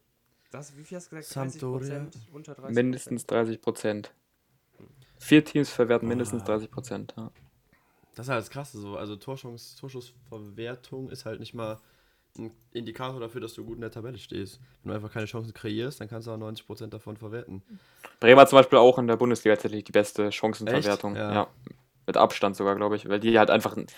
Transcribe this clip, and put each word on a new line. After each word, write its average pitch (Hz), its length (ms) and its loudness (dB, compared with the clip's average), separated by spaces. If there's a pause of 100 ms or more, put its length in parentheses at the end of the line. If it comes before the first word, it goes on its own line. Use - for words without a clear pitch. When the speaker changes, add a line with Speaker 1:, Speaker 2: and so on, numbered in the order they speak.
(500)
Speaker 1:
Das, 143 260 -16
wie 151 80 -20
viel 180 120 -16
hast 175 160 -18
du 160 40 -14
gesagt? 156 180 -16
Speaker 2:
Sampdoria. 135 540 -8 (100)
Speaker 1:
Dreißig 147 140 -12
Prozent? 113 220 -20
Unter 151 200 -20
dreißig 131 80 -20
Prozent? 123 140 -6
Speaker 3:
Mindestens 123 500 -2
dreißig 113 340 -2
Prozent. 107 540 -6 (1040)
Vier 151 260 4
Teams 143 260 -4
verwerten 117 380 0
mindestens 117 340 -4
Speaker 2:
Ah. - 40 -14
Speaker 3:
dreißig 107 240 -4
Prozent, 110 460 -12
ja. 113 140 -14 (840)
Speaker 2:
Das 113 120 -14
ist 135 40 -6
halt 117 120 -2
das - 80 -12
Krasse 139 280 -14
so, 101 180 -12
also 104 200 -10
Torchance-, 123 600 -16
Torschussverwertung 123 1300 -14
ist 127 160 -16
halt 110 140 -10
nicht 113 140 -16
mal 113 260 -10 (580)
ein 113 120 -12 (220)
Indikator 123 460 -10
dafür, 117 220 -12
dass 117 140 -12
du 107 100 -16
gut 113 120 -14
in 120 40 -14
der 110 100 -10
Tabelle 117 280 -14
stehst. - 420 -14 (220)
Wenn - 80 -10
du 98 40 -6
einfach 107 160 -10
keine 110 140 -8
Chancen 113 300 -10
kreierst, 113 460 -8
dann 110 80 -14
kannst 113 180 -12
du 117 60 -10
auch 110 40 -10
neunzig 110 300 -12
Prozent 110 260 -14
davon 110 240 -14
verwerten. 107 460 -14 (580)
Speaker 3:
Bremen 120 180 12
hat 135 120 12
zum 139 80 10
Beispiel 131 200 10
auch 123 200 10
in 123 80 0
der 117 100 2
Bundesliga 113 400 2
tatsächlich 104 280 -6
die - 80 -18
beste 104 380 2
Chancenverwertung. 104 840 -2
Speaker 2:
Echt? 104 80 -6
Ja. 104 100 -4
Speaker 3:
Ja. 104 160 0 (580)
Mit - 120 0
Abstand 101 380 2
sogar, 98 200 0
glaub 104 160 -2
ich, 104 160 -6
weil 101 120 -2
die 113 180 4
halt 107 120 6
einfach, - 240 2 (240)